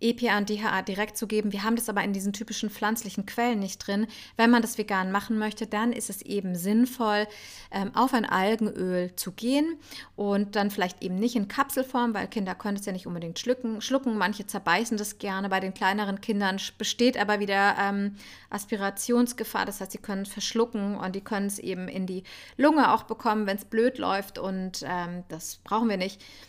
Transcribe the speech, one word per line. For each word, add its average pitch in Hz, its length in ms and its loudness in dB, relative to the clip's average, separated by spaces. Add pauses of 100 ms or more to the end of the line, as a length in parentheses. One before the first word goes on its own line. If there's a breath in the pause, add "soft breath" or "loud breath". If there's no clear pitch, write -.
E 233 140 4
P 233 160 0
A 208 80 4
und 208 100 0
D 214 140 -2
H 220 80 0
A 190 120 0
direkt 202 340 -4
zu 214 100 -4
geben. 214 240 0
Wir 196 140 -4
haben 226 100 2
das 233 140 -2
aber 202 160 0
in 202 80 0
diesen 196 200 -2
typischen 214 380 -6
pflanzlichen 208 560 -2
Quellen 240 320 0
nicht 190 200 -6
drin. 202 280 0 (300 loud breath)
Wenn 226 140 8
man 240 120 8
das 220 160 -4
vegan 190 320 0
machen 202 280 0
möchte, 214 280 -4
dann 220 260 0
ist - 160 -6
es 190 140 -10
eben 190 320 -4
sinnvoll, 208 720 2 (460 loud breath)
ähm, 196 240 -2
auf 262 180 4
ein 220 120 2
Algenöl 185 880 0
zu - 160 -6
gehen 294 440 2 (380 loud breath)
und 202 400 0
dann 202 160 2
vielleicht 185 320 -2
eben 185 140 -4
nicht 233 180 0
in 202 140 0
Kapselform, 262 680 0
weil 185 140 -2
Kinder 190 260 -4
können 202 220 -4
es 202 100 -6
ja 196 60 -4
nicht 185 160 -8
unbedingt 170 320 -6
schlucken, 240 400 -2
schlucken. 262 360 0
Manche 202 300 0
zerbeißen 190 500 2
das 208 220 -6
gerne. 196 300 -2
Bei 190 100 2
den 190 160 -2
kleineren 196 460 0
Kindern 202 380 0
sch-, - 200 -8
besteht 240 400 2
aber 202 220 2
wieder, 196 400 4
ähm, 202 340 0 (360 loud breath)
Aspirationsgefahr. 208 1160 0
Das 196 140 -8
heißt, 190 120 -8
sie 208 60 -10
können 196 240 -4
es 196 60 -6
verschlucken 208 680 -2
und 185 200 -4
die 196 60 -6
können 202 240 -2
es 202 120 -4
eben 185 300 -6
in 190 180 -4
die 185 160 -6 (340 loud breath)
Lunge 285 360 8
auch 214 100 4
bekommen, 214 460 0
wenn's 202 160 -2
blöd 240 340 2
läuft 196 400 -2
und, 185 480 -4
ähm, 175 420 -4
das - 360 -10
brauchen 226 240 2
wir 202 80 2
nicht. 190 260 -4 (260 loud breath)